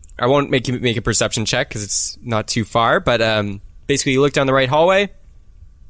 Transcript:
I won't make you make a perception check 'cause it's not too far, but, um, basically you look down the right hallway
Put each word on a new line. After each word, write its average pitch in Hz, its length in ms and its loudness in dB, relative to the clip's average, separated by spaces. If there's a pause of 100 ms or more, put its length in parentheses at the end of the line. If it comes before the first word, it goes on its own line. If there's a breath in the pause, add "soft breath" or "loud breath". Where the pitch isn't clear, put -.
(180)
I 120 80 0
won't 139 240 2
make 135 180 0
you 123 120 -2
make 120 160 0
a 113 60 -4
perception 113 420 -2
check 127 260 -2
'cause 107 120 -8
it's - 400 -6
not 110 260 -4
too 113 160 -2
far, 123 360 2
but, 120 220 0
um, 104 380 -2 (260)
basically 143 260 0
you 131 80 2
look 143 120 2
down 143 140 2
the 135 80 4
right 135 140 4
hallway 185 420 2 (800)